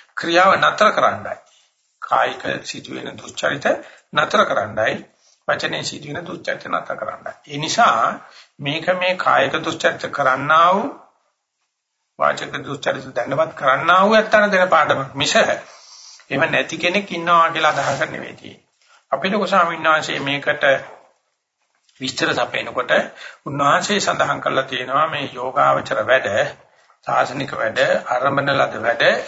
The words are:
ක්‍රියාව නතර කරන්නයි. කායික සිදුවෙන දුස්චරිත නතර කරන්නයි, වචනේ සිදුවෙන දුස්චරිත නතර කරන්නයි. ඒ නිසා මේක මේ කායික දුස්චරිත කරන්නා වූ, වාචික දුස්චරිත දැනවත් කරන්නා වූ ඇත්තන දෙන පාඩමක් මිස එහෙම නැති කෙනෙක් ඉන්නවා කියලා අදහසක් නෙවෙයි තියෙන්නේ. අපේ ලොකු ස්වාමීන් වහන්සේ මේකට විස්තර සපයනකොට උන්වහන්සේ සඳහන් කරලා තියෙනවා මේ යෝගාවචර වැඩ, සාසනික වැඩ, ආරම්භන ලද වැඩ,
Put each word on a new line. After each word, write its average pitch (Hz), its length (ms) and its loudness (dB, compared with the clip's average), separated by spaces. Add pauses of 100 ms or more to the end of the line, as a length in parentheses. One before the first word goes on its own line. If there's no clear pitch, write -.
(120)
ක්‍රියාව 175 440 4
නතර 156 360 2
කරන්නයි. 104 460 -2 (640)
කායික 127 420 0 (180)
සිදුවෙන - 560 -12
දුස්චරිත - 480 -6 (440)
නතර 165 340 2
කරන්නයි, 107 500 -2 (540)
වචනේ 156 360 -4
සිදුවෙන - 420 -10
දුස්චරිත - 400 -8
නතර - 300 -6
කරන්නයි. - 380 -10 (100)
ඒ 143 140 -12
නිසා 156 640 2 (360)
මේක 147 380 -6
මේ 180 220 0
කායික 135 400 2
දුස්චරිත 165 540 -2
කරන්නා 143 600 4
වූ, 214 360 -2 (1120)
වාචික 104 360 0
දුස්චරිත 139 540 -6
දැනවත් 156 440 -2
කරන්නා 151 480 4
වූ 214 140 4
ඇත්තන 214 320 4
දෙන 185 220 2
පාඩමක් 139 460 2
මිස 139 200 -2
එහෙම - 1080 -2
නැති 143 320 -2
කෙනෙක් 190 340 -2
ඉන්නවා 170 380 4
කියලා 156 240 2
අදහසක් 139 360 -2
නෙවෙයි - 260 -12
තියෙන්නේ. - 280 -20 (480)
අපේ 190 200 -2
ලොකු 202 160 0
ස්වාමීන් 170 360 2
වහන්සේ 156 360 2
මේකට 139 440 -2 (1400)
විස්තර 131 300 -2
සපයනකොට 123 600 -2 (520)
උන්වහන්සේ 147 560 0
සඳහන් 139 420 0
කරලා 135 220 0
තියෙනවා 131 440 -2
මේ 143 220 -6
යෝගාවචර 131 720 0
වැඩ, 127 240 2 (800)
සාසනික 131 440 -2
වැඩ, 117 280 -2 (260)
ආරම්භන 139 460 0
ලද 135 260 0
වැඩ, 117 260 0 (240)